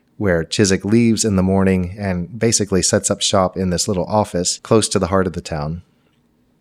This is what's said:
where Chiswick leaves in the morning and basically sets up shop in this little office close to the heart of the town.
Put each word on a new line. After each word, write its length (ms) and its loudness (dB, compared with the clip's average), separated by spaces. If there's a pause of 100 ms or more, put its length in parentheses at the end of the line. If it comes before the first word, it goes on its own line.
(160)
where 280 2
Chiswick 400 0
leaves 400 2
in 120 0
the 60 4
morning 540 2
and 420 -6
basically 440 0
sets 300 0
up 80 -4
shop 360 0
in 140 -2
this 160 -2
little 200 -2
office 520 -2
close 300 2
to 100 -2
the 80 2
heart 220 0
of 60 -4
the 60 -8
town. 420 -8 (800)